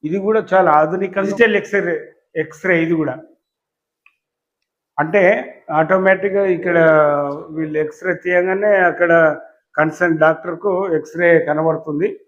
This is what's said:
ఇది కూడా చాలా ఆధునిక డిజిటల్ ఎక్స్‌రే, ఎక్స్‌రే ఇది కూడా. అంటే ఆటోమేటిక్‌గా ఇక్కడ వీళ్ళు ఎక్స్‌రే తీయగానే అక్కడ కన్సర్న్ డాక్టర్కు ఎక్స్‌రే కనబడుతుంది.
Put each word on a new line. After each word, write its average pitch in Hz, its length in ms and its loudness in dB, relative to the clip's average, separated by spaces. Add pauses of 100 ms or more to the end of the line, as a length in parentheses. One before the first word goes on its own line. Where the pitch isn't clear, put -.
ఇది 156 140 -4
కూడా 214 360 -2
చాలా 180 180 4
ఆధునిక 175 480 0
డిజిటల్ 202 360 2
ఎక్స్‌రే, 175 580 -4 (220)
ఎక్స్‌రే 165 480 -2
ఇది 165 100 0
కూడా. 147 240 -4 (1800)
అంటే 185 560 0 (160)
ఆటోమేటిక్‌గా 190 760 0
ఇక్కడ 170 340 0 (720)
వీళ్ళు 156 300 -6
ఎక్స్‌రే 165 340 -6
తీయగానే 185 600 0
అక్కడ 170 640 2 (380)
కన్సర్న్ 160 400 0
డాక్టర్కు 170 760 0
ఎక్స్‌రే 165 460 2
కనబడుతుంది. 160 880 -4